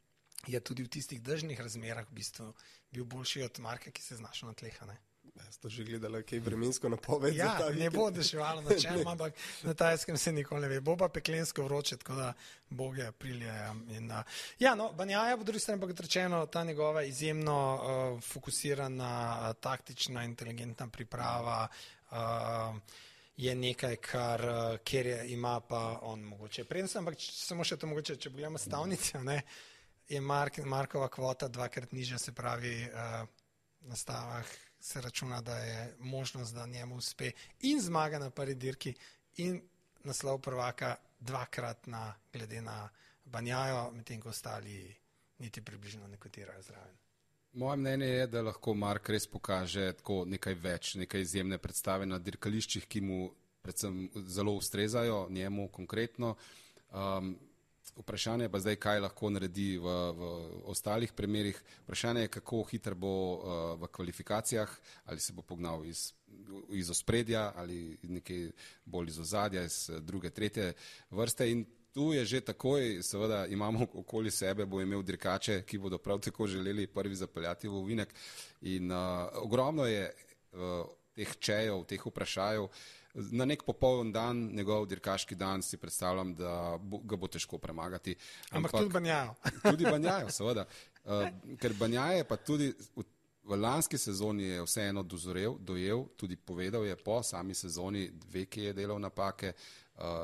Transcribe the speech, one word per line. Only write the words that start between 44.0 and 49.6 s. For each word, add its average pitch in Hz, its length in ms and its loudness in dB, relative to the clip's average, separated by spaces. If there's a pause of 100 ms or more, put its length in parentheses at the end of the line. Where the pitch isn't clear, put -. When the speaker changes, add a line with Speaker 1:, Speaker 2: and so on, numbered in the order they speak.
Speaker 1:
ko 113 80 -12
ostali 104 680 -8 (420)
niti 113 240 -10
približno 104 460 -14
ne 101 80 -14
kotirajo 98 460 -14
zraven. 98 340 -18 (560)
Speaker 3:
Moje 131 240 -2
mnenje 135 300 2
je, 127 200 4
da 117 160 0
lahko 110 320 0
Mark 104 340 2
res 107 180 4
pokaže 92 640 0